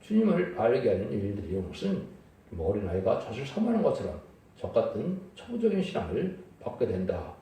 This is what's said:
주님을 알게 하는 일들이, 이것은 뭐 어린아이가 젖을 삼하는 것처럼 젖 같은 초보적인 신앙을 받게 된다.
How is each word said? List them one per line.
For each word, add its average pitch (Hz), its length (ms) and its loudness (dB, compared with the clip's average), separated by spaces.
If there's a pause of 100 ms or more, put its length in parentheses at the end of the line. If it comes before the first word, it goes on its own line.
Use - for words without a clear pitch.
주님을 208 580 4
알게 120 300 4
하는 92 220 2
일들이, 101 480 -2
이것은 92 440 -2 (480)
뭐 85 200 -2
어린아이가 95 500 2
젖을 120 240 -8
삼하는 220 380 2
것처럼 - 380 0 (360)
젖 - 160 -8
같은 170 460 0 (160)
초보적인 220 480 0
신앙을 190 560 -2 (220)
받게 - 260 -2
된다. 92 560 -2